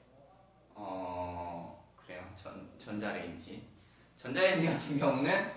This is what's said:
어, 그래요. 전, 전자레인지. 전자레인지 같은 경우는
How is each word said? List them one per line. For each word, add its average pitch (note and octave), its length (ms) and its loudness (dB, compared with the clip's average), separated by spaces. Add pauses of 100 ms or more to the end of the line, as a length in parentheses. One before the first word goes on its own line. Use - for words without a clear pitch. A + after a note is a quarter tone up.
(720)
어, F2+ 1120 -6 (180)
그래요. F2+ 200 -12 (120)
전, F#2+ 420 -12
전자레인지. F#2+ 920 -6 (500)
전자레인지 E3 500 4
같은 D3 320 2
경우는 C#3+ 580 4